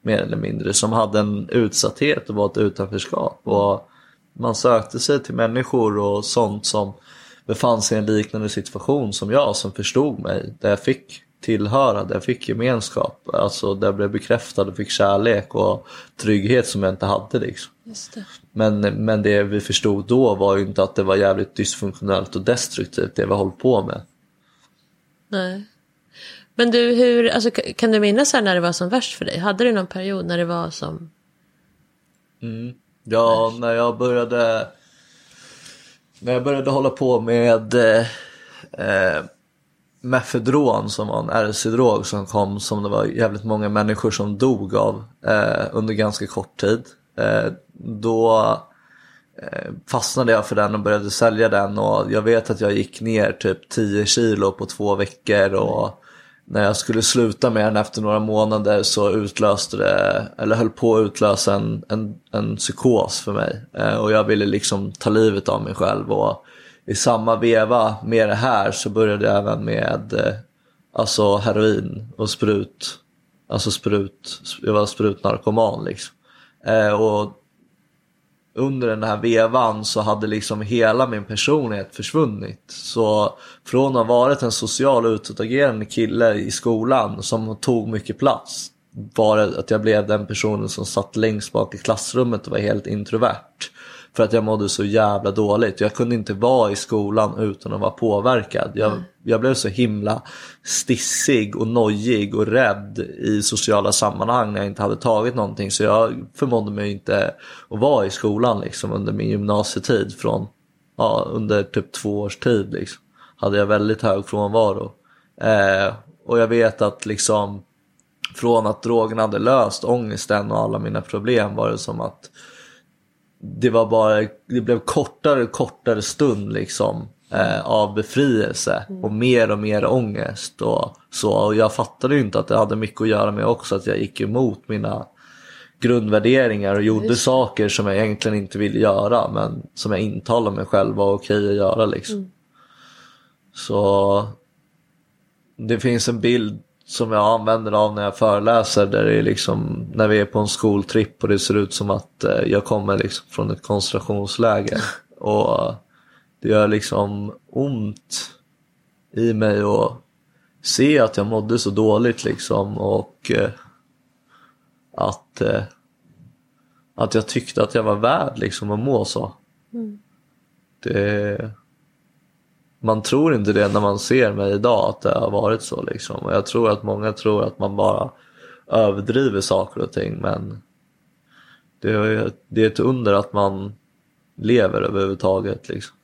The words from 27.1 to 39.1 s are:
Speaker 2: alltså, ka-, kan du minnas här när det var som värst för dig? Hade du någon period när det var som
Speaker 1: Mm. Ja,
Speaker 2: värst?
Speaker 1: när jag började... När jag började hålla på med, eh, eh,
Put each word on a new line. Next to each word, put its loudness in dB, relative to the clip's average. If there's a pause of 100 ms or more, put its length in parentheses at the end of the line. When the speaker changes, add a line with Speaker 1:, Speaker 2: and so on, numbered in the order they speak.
Speaker 2:
alltså, 2
ka-, -4
kan 2
du 6
minnas 4
här 2
när 2
det 2
var 0
som -4
värst -2
för -6
dig? -6
Hade 0
du 4
någon 0
period -6
när -2
det 0
var -4
som -10 (1300)
Speaker 1:
Mm. -10 (300)
Ja, 2
Speaker 2:
värst? -8
Speaker 1:
när -2
jag 0
började... 0 (1500)
När -4
jag -2
började 0
hålla 2
på 2
med, 2
eh, 6 (720)
eh, 0 (760)